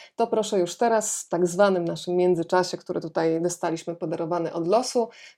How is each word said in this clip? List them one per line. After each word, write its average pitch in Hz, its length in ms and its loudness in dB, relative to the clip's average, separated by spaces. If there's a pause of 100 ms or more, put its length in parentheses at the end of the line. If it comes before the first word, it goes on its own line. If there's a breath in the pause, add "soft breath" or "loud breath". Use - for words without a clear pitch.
(160 soft breath)
to 233 120 2
proszę 220 320 0
już - 180 -2
teraz 226 460 0
w - 60 -20
tak 175 180 2
zwanym 180 380 2
naszym 170 300 -4
międzyczasie, 180 600 2
który 170 240 -8
tutaj 165 400 -2
dostaliśmy 170 540 -4
podarowany 170 580 -4
od 170 140 -4
losu, 233 420 0 (280 soft breath)